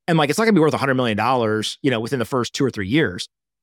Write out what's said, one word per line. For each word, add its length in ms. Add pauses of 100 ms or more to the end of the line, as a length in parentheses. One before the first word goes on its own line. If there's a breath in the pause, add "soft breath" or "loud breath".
And, 120
like, 120
it's 80
not 60
gonna 100
be 60
worth 140
a 40
hundred 180
million 220
dollars, 640
you 80
know, 120
within 180
the 60
first 280
two 120
or 40
three 200
years. 400 (340)